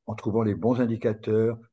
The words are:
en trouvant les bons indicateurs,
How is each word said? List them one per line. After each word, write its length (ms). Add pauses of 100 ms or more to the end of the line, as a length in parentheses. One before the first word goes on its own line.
en 80
trouvant 300
les 100
bons 280
indicateurs, 760 (160)